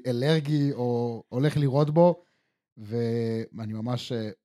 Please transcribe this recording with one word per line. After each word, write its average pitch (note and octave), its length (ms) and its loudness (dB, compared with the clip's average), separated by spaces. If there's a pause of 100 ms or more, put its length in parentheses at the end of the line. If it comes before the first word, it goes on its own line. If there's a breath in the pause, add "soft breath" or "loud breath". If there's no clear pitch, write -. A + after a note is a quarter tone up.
אלרגי C#3+ 680 2
או A#2+ 560 -2
הולך C#3+ 280 0
לירות D3 340 2
בו, E3+ 340 4 (520 soft breath)
ואני A2+ 960 -4
ממש, A#2 400 -6
אה, A2 180 -6 (140)